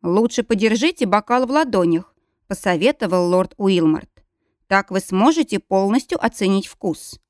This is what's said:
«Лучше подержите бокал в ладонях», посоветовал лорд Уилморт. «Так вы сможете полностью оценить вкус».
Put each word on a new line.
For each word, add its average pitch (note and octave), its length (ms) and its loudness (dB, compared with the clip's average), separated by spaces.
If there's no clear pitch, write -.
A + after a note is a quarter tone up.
«Лучше A3+ 400 0
подержите A3+ 600 0
бокал G#3+ 420 0
в A#3 40 -8
ладонях», G3 640 0
посоветовал F#3 840 -2
лорд F3+ 300 0
Уилморт. F3 640 0
«Так G3 240 0
вы F#3+ 100 -2
сможете A3 580 0
полностью G3 640 -2
оценить G3 420 0
вкус». - 640 -10